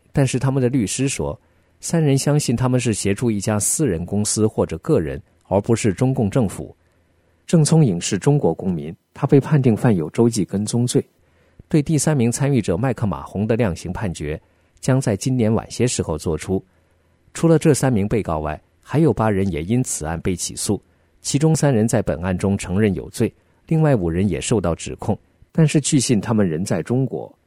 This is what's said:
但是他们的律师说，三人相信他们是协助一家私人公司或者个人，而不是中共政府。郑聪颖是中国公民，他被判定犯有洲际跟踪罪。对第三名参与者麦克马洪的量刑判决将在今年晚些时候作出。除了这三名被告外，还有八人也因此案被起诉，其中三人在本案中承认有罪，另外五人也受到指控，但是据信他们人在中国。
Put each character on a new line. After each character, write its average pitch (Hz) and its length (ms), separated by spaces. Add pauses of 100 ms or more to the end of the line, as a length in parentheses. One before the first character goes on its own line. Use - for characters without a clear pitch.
(120)
但 139 140
是 127 140
他 135 100
们 135 120
的 127 60
律 120 180
师 131 220
说， 73 320 (400)
三 165 240
人 139 140
相 143 220
信 135 160
他 123 120
们 123 120
是 120 160
协 98 180
助 117 160
一 107 100
家 107 200
私 - 280
人 82 160
公 101 220
司 107 220
或 107 180
者 80 140
个 143 200
人， 73 220 (220)
而 95 180
不 113 140
是 107 180
中 131 180
共 131 160
政 107 220
府。 - 260 (680)
郑 165 180
聪 160 220
颖 87 160
是 - 160
中 143 180
国 117 160
公 90 220
民， 76 180 (220)
他 - 140
被 143 120
判 143 220
定 120 160
犯 117 180
有 80 140
洲 117 180
际 107 160
跟 98 220
踪 120 220
罪。 - 180 (640)
对 151 140
第 156 160
三 156 180
名 117 140
参 139 200
与 135 80
者 95 160
麦 113 200
克 - 100
马 78 160
洪 95 240
的 113 100
量 110 200
刑 85 180
判 92 180
决 76 300 (380)
将 131 200
在 123 160
今 131 220
年 110 160
晚 - 160
些 - 160
时 123 160
候 82 160
作 80 180
出。 92 300 (680)
除 - 160
了 165 120
这 151 160
三 131 180
名 101 140
被 104 160
告 80 160
外， 76 200 (220)
还 - 160
有 151 160
八 110 160
人 98 220
也 76 100
因 117 220
此 - 200
案 82 180
被 95 140
起 - 200
诉， - 260 (400)
其 - 160
中 160 180
三 143 180
人 110 140
在 113 140
本 82 220
案 92 120
中 98 220
承 92 220
认 107 140
有 67 160
罪， 107 220 (360)
另 160 140
外 147 140
五 87 140
人 90 180
也 76 140
受 117 180
到 85 140
指 - 220
控， - 220 (340)
但 160 160
是 156 120
据 139 200
信 113 200
他 107 140
们 107 140
人 82 180
在 98 160
中 127 240
国。 57 260 (160)